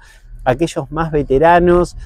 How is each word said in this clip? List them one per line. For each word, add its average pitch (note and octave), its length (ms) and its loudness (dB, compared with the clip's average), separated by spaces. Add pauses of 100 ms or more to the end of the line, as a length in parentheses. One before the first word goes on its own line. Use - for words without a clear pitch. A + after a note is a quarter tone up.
(440)
aquellos C3+ 460 -4
más D#3+ 200 -4
veteranos E3+ 960 2